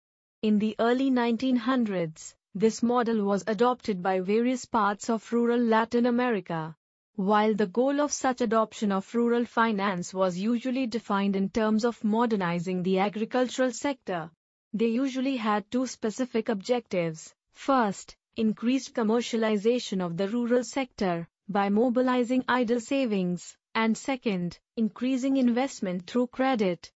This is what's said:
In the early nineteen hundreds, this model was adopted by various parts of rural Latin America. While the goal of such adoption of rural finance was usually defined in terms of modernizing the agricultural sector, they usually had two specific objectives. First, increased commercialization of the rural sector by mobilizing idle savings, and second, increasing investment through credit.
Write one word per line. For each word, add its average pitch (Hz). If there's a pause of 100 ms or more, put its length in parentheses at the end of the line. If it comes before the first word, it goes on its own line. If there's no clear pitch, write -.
(440)
In 214
the 214
early 254
nineteen 247
hundreds, 214 (200)
this 214
model 233
was 202
adopted 220
by 185
various 233
parts 208
of 226
rural 240
Latin 233
America. 202 (380)
While 208
the 208
goal 269
of 294
such 262
adoption 220
of 190
rural 240
finance 202
was 185
usually 240
defined 202
in 196
terms 220
of 240
modernizing 190
the 185
agricultural 233
sector, 190 (400)
they 226
usually 262
had 214
two 254
specific 233
objectives. 190 (180)
First, - (200)
increased 226
commercialization 226
of 175
the 196
rural 240
sector 190 (220)
by 202
mobilizing 254
idle 247
savings, 208 (160)
and 226
second, 196 (160)
increasing 254
investment 240
through 247
credit. 220